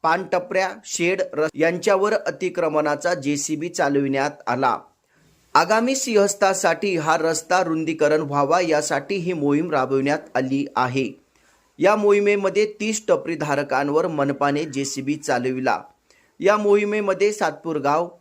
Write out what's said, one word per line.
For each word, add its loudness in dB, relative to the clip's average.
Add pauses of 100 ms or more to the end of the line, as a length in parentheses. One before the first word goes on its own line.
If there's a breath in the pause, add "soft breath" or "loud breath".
पानटपऱ्या, 0 (140)
शेड -2 (100)
रस-, 0
यांच्यावर 2
अतिक्रमणाचा -2
जेसीबी -4
चालविण्यात 0 (160)
आला. 0 (760 soft breath)
आगामी 2
सिंहस्थासाठी 0
हा 2
रस्ता 0
रुंदीकरण 0
व्हावा, 0
यासाठी -2
ही -4
मोहीम 0
राबविण्यात 0 (160)
आली -2 (100)
आहे. -2 (580 soft breath)
या 4
मोहिमेमध्ये 2
तीस -4
टपरीधारकांवर 0
मनपाने 0
जेसीबी -6
चालविला. -2 (580 soft breath)
या 4
मोहिमेमध्ये 2
सातपूर -4
गाव 0 (120)